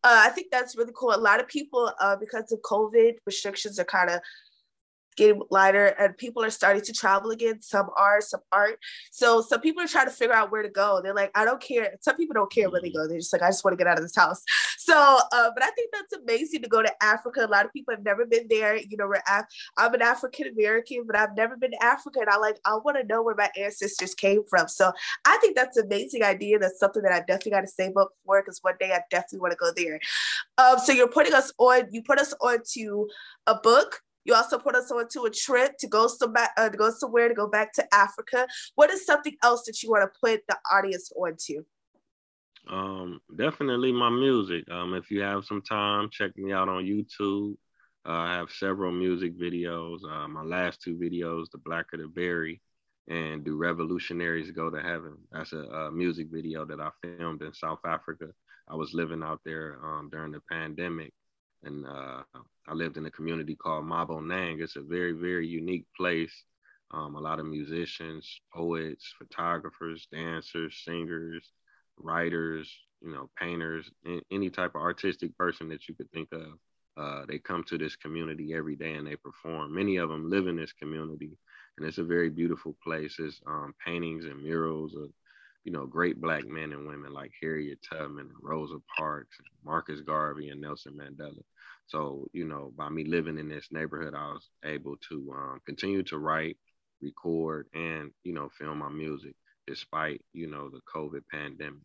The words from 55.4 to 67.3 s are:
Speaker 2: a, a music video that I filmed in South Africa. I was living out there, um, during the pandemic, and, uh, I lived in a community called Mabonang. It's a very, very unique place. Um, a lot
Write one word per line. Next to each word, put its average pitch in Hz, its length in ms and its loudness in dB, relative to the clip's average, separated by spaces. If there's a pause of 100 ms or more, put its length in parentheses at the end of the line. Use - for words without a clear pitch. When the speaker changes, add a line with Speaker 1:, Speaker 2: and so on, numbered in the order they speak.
Speaker 2:
a, 80 60 -12
a 76 340 -10
music 82 380 -4
video 80 360 -10
that 76 140 -14
I 76 100 -8 (120)
filmed 85 400 -12
in 76 120 -14
South 80 320 -10
Africa. 80 420 -10 (400)
I 80 80 -12
was 80 180 -8
living 82 280 -6
out 78 220 -10
there, 78 400 -12
um, 76 260 -12
during 78 220 -12
the 76 80 -16 (100)
pandemic, 82 600 -10 (500)
and, 71 240 -14
uh, 67 360 -16 (460)
I 78 60 -12
lived 80 240 -8
in 78 80 -10
a 76 40 -12
community 80 460 -8
called 78 280 -8
Mabonang. 82 800 -8
It's 80 140 -12
a 71 60 -16
very, 85 300 -6
very 85 340 -6
unique 85 400 -8 (100)
place. 85 480 -6 (480)
Um, 76 240 -12
a 76 40 -14
lot 78 200 -8